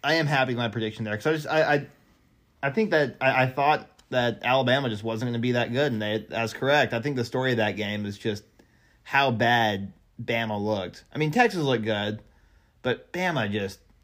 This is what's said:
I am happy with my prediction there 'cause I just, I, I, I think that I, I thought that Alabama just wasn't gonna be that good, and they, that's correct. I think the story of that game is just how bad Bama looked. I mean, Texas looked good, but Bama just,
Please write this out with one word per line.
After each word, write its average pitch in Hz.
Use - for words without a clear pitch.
I 147
am 160
happy 135
with 117
my 120
prediction 110
there 107
'cause 104
I 156
just, 156
I, 156
I, 147
I 139
think 214
that 147
I, 131
I 131
thought 143
that 120
Alabama 127
just 104
wasn't 113
gonna 120
be 120
that 120
good, 139
and 107
they, 107
that's 110
correct. 135
I 117
think 143
the 117
story 131
of 117
that 104
game 104
is 101
just 107
how 139
bad 110
Bama 110
looked. 101
I -
mean, 156
Texas 220
looked 127
good, 104
but -
Bama 160
just, 101